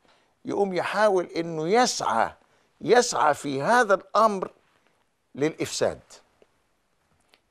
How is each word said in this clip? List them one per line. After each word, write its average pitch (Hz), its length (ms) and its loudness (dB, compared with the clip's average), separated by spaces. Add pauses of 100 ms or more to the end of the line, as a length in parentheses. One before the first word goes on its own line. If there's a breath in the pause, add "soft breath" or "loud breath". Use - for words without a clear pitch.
(460)
يقوم 196 300 -2
يحاول 185 500 0
إنه 165 440 -6
يسعى، 180 600 0 (500)
يسعى 151 540 2
في 139 280 -6
هذا 208 320 2
الأمر 196 560 0 (840)
للإفساد. 135 640 -4 (1500)